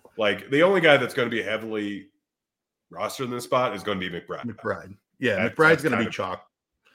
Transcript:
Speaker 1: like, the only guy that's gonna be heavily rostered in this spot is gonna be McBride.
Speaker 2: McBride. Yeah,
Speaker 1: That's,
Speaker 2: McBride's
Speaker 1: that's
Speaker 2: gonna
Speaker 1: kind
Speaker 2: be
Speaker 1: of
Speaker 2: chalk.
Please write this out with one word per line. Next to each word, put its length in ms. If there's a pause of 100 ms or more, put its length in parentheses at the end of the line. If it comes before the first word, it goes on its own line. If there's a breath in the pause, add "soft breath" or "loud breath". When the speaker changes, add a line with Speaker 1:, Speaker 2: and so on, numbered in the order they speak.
(180)
Speaker 1:
like, 320
the 140
only 180
guy 160
that's 160
gonna 160
be 140
heavily 640 (840)
rostered 320
in 60
this 120
spot 320
is 80
gonna 160
be 100
McBride. 360
Speaker 2:
McBride. 500 (240)
Yeah, 160
Speaker 1:
That's, 200
Speaker 2:
McBride's 140
Speaker 1:
that's 140
Speaker 2:
gonna 140
Speaker 1:
kind 80
Speaker 2:
be 40
Speaker 1:
of 40
Speaker 2:
chalk. 340 (480 soft breath)